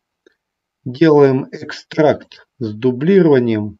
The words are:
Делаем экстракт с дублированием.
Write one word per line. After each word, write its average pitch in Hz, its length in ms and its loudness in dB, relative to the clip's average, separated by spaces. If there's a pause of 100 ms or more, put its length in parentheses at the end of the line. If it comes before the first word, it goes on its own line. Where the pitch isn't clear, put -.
(840)
Делаем 139 640 2
экстракт - 960 -4 (140)
с 110 140 -8
дублированием. 127 1080 0